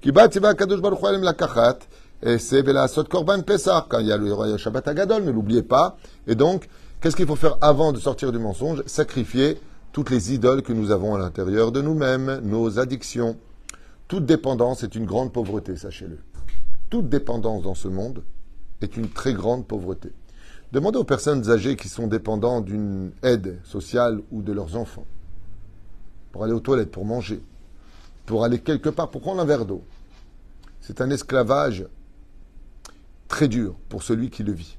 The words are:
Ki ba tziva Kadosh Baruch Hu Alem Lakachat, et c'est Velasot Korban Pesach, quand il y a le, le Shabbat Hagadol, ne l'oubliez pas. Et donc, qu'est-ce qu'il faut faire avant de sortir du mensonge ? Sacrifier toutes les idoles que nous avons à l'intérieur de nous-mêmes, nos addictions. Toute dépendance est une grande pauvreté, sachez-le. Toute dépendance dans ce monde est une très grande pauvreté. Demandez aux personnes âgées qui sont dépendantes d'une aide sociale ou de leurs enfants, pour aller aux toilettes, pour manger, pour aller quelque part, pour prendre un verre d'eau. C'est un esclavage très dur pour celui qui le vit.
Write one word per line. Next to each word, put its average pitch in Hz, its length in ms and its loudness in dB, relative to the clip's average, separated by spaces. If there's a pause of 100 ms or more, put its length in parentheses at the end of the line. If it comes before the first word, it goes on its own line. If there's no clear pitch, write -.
Ki 139 100 2
ba 202 160 10
tziva 202 280 4
Kadosh 196 260 0
Baruch 180 200 0
Hu 190 40 -4
Alem 196 160 2
Lakachat, 135 580 2 (420)
et 117 160 2
c'est 131 240 2
Velasot 135 440 2
Korban 180 380 0
Pesach, 190 460 2
quand 117 100 0
il 110 80 0
y 107 40 2
a 104 60 2
le, 104 100 0
le 104 300 0
Shabbat 113 300 -4
Hagadol, 196 360 0
ne 156 80 0
l'oubliez 113 300 2
pas. 156 360 2 (300)
Et 113 80 2
donc, 165 320 2 (320)
qu'est-ce 156 160 2
qu'il 175 120 4
faut 151 80 0
faire 151 260 6
avant 147 320 6
de 117 60 -4
sortir 131 320 -2
du 117 80 -2
mensonge ? 117 460 -4
Sacrifier 135 720 0 (360)
toutes - 160 -2
les 120 240 0
idoles 131 300 4
que 120 100 -4
nous 107 180 0
avons 101 240 2
à 98 40 0
l'intérieur 95 520 0
de 139 100 0
nous-mêmes, 135 600 0
nos 110 340 0
addictions. 120 600 -2 (680)
Toute 175 180 -2
dépendance 127 580 2
est 110 120 -10
une 113 100 -4
grande 113 260 -2
pauvreté, 98 460 -4
sachez-le. 90 400 -14 (720)
Toute 220 180 2
dépendance 113 560 2
dans 95 120 0
ce - 120 -4
monde 98 360 -6 (580)
est - 160 -6
une 110 120 -4
très - 240 -2
grande 110 320 -2
pauvreté. 95 460 -8 (600)
Demandez 196 280 0
aux 226 40 0
personnes 135 460 0
âgées 117 260 2
qui - 140 -12
sont 117 180 -6
dépendantes 110 580 -2
d'une 98 460 -6 (120)
aide 98 400 0
sociale 113 580 -2 (100)
ou 107 120 -8
de 101 100 -4
leurs 90 220 -6
enfants, - 300 -8 (1300)
pour 98 120 -8
aller 110 100 0
aux 117 60 0
toilettes, 120 320 0
pour 90 140 -10
manger, 107 360 -6 (840)
pour 110 160 0
aller 120 160 2
quelque 156 300 -2
part, 156 200 -4
pour 131 120 -12
prendre 180 200 -4
un 165 40 2
verre 117 200 2
d'eau. 92 180 -8 (960)
C'est - 220 -10
un 131 80 0
esclavage 131 760 0 (1400)
très 151 200 0
dur 107 260 -2 (160)
pour 101 140 -10
celui 117 260 -2
qui - 140 -10
le 104 80 -2
vit. 82 280 -10